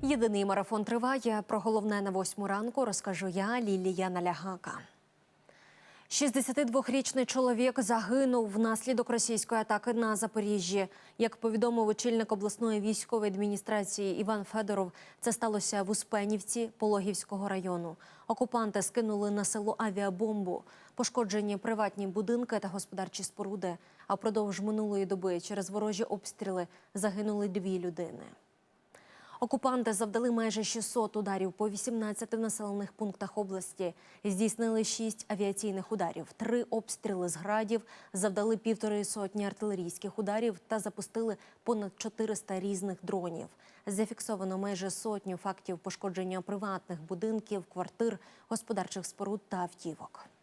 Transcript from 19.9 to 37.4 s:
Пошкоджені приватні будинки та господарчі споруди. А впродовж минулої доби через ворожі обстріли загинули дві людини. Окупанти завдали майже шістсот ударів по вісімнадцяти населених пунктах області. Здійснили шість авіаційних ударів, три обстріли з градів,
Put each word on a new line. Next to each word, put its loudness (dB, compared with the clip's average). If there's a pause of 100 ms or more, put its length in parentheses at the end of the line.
Пошкоджені 0
приватні 0
будинки 0
та -4
господарчі -6
споруди. -4 (300)
А 2
впродовж 0
минулої 2
доби 0
через -4
ворожі 0
обстріли -4 (280)
загинули 0
дві -2
людини. -4 (1200)
Окупанти 2
завдали 2
майже 2
шістсот -2
ударів 0
по 0
вісімнадцяти -2
населених -2
пунктах -4
області. -4 (300)
Здійснили 2
шість -4
авіаційних -2
ударів, -2 (100)
три 0
обстріли -2
з -2
градів, 0 (300)